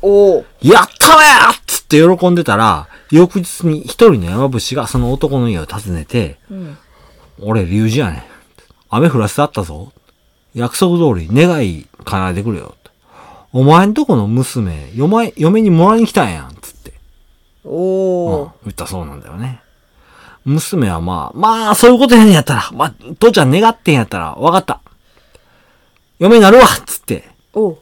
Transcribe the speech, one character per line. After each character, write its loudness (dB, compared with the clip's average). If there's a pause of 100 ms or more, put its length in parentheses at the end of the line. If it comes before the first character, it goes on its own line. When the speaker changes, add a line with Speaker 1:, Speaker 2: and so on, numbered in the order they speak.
Speaker 1:
お 4
う。 -8 (160)
Speaker 2:
「や 6
っ -2 (100)
た 4
ね！」 6 (280)
っ -8
つ -8
っ -20
て 2
喜 2
ん 2
で -2
た -2
ら、 -2 (220)
翌 4
日 -10
に -4
一 2
人 6
の -2
山 -2
伏 -6
が -6
そ -6
の -2
男 -4
の -2
家 -4
を -10
訪 -12
ね -8
て、 -6 (120)
Speaker 1:
う -16
ん。 -16 (600)
Speaker 2:
「俺、 -4
竜 -2
神 -2
や -4
ね -10
ん。 -16 (680)
雨 0
降 -2
ら -2
せ -10
て -2
あ 0
っ -8
た -8
ぞ。 -14 (600)
約 -8
束 0
通 0
り -12
願 0
い -8 (180)
叶 -6
え -6
て -8
く -6
れ -8
よ」 -20
と。 -20 (640)
「お 0
前 4
ん -2
と -2
こ 0
の -2
娘、 -6
嫁、 -2
嫁 2
に 2
も 4
ら 2
い 2
に 2
来 -8
た 0
ん -6
や -12
ん」 -20
っ -20
つ -20
っ -20
て。 -20 (680)
Speaker 1:
お -4
ー。 -6
Speaker 2:
う -14
ん、 -20 (140)
言 -12
っ -16
た -12
そ -10
う -10
な -16
ん -20
だ -20
よ -20
ね。 -12 (840)
娘 -4
は -6
ま -8
あ、 -16
「ま -2
あ、 2
そ 4
う 6
い 4
う 0
こ 2
と 4
や 8
ね 6
ん 6
や 4
っ -6
た -4
ら、 -6
ま -4
あ、 -10 (240)
父 4
ち 0
ゃ 2
ん 2
願 2
っ -2
て -2
ん 2
や -2
っ -12
た -10
ら、 -10
わ -2
か 0
っ -4
た。 -10 (1400)
嫁 4
に 8
な 6
る 8
わ」 8
っ 4 (180)
つ -14
っ -
て。 -10 (240)
Speaker 1:
お -4
う。 -16